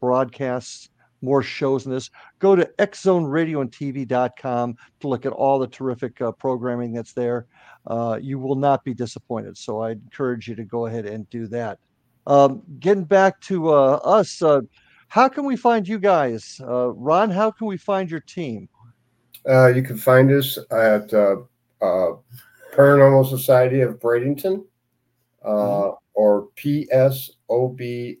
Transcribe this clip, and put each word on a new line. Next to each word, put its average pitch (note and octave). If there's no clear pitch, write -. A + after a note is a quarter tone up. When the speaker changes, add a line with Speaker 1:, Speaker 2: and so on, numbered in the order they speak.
Speaker 1:
broadcasts, B2+
more C3+
shows C3+
than C3+
this, B2+
go F#3+
to E3+
X G3+
Zone F3+
Radio D#3
and A#2+
T C#3
V C3+
dot B2
com A#2+
to -
look B2+
at C3+
all C3+
the B2+
terrific, B2+
uh, A#2
programming A#2+
that's A#2
there. A#2+
Uh, A#2
you C3+
will C3+
not C#3
be C3
disappointed. A2+
So A2
I A2+
encourage A#2+
you A2
to A2+
go A#2
ahead A2+
and G#2+
do A#2
that. A2
Um, A3
getting F#3+
back F#3+
to, E3
uh, C#3
us, F#3
uh, D3
how B3+
can C#4
we C4+
find A3+
you G#3
guys? D3
Uh, B2
Ron, E3+
how G#3+
can A3
we F#3+
find F#3+
your D#3+
team? B2
Speaker 2:
Uh, C3
you B2+
can B2
find C3
us C#3
at, G#2+
uh, G2+
uh, F2+
Paranormal C#3
Society C3
of A2+
Bradenton, C#3
uh, -
Speaker 1:
Mm-hmm. G2+
Speaker 2:
or G#2
P D3
S C3
O B2
B A#2+